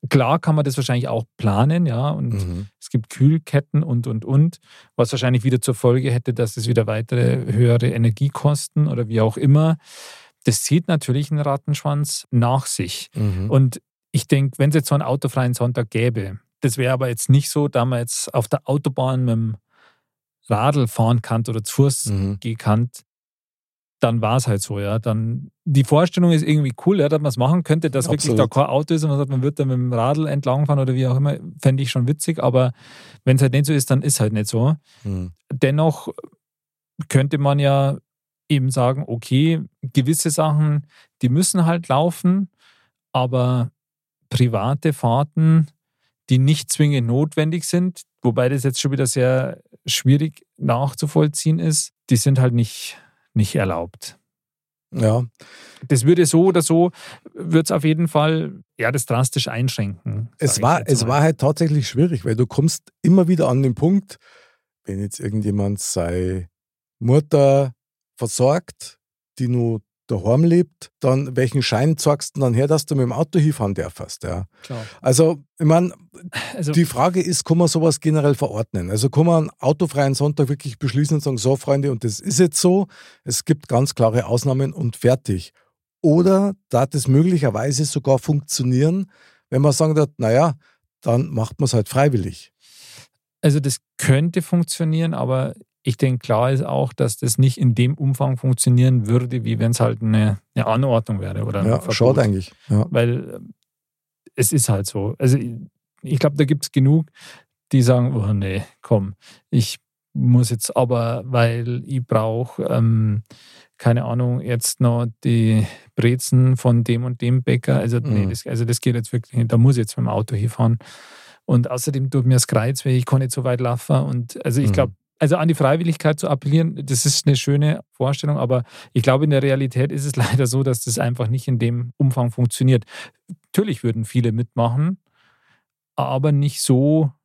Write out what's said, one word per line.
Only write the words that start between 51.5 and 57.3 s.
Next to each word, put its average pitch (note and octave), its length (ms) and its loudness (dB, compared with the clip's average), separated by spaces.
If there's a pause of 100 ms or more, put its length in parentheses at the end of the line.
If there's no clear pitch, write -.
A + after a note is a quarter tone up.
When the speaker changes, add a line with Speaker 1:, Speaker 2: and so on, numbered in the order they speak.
Speaker 1:
ist, D#3+ 340 -2 (180)
die B2 60 4
sind C3+ 240 2
halt B2+ 120 2
nicht, - 460 -4 (360)
nicht G#2+ 200 0
erlaubt. F2 640 -4 (760)
Speaker 2:
Ja. A#2 320 0 (640)
Speaker 1:
Das A#2+ 160 2
würde E3+ 220 4
so E3 200 4
oder F3+ 160 2
so, E3+ 280 2 (440)